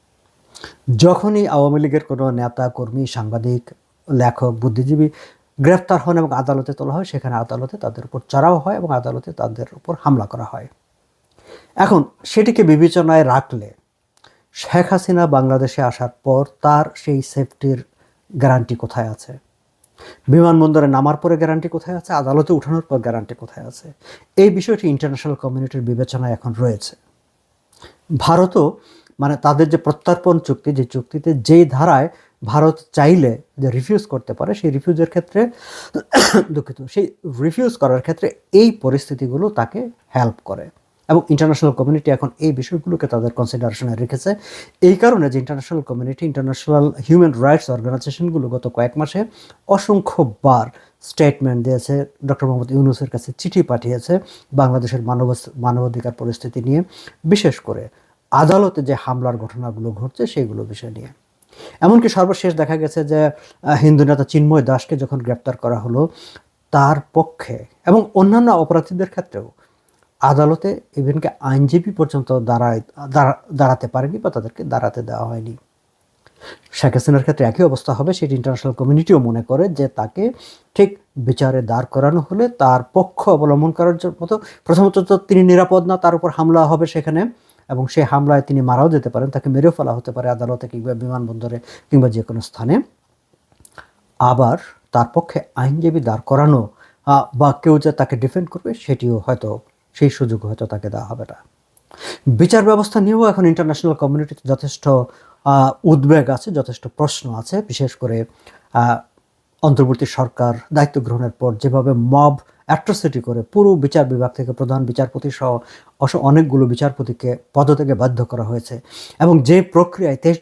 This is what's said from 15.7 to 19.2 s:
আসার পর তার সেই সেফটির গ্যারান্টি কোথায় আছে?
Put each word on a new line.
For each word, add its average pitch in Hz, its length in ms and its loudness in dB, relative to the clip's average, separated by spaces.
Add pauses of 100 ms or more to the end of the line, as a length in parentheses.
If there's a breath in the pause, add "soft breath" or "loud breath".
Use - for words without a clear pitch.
আসার 123 260 -4 (160)
পর 135 200 2 (180)
তার 147 220 4 (120)
সেই 139 260 -4
সেফটির 135 640 -4 (520)
গ্যারান্টি 127 380 2
কোথায় 117 360 -6
আছে? 127 280 -16 (880 loud breath)